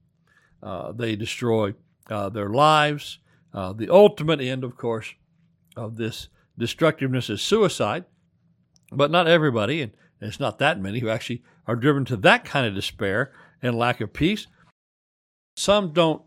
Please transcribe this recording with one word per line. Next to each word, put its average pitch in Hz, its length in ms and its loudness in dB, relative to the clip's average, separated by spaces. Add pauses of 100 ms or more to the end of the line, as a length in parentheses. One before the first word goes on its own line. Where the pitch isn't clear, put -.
(640)
Uh, 92 300 -10
they 113 220 -4
destroy, 110 600 -2 (360)
uh, 101 200 -6
their 101 180 -4
lives. 147 680 2 (340)
Uh, 95 200 -6
the 107 180 -6
ultimate 170 500 6
end, 127 240 -6
of 123 120 -10
course, 113 380 -6 (640)
of 113 200 -10
this 110 320 -6 (300)
destructiveness 131 720 -2
is 101 100 -6
suicide. 175 640 0 (880)
But 143 200 0
not 175 160 4
everybody, 151 540 2
and 117 120 -6 (280)
it's 104 200 -10
not 120 180 -4
that 147 220 0
many, 98 200 -6
who 110 80 -2
actually 110 340 -4 (240)
are 117 100 -2
driven 139 300 2
to 127 120 -4
that 196 260 4
kind 135 220 -2
of 101 80 -4
despair 101 580 -4 (300)
and 120 160 -2
lack 120 240 0
of 104 100 -6
peace. 190 360 -2 (1080)
Some 196 360 2
don't 160 340 2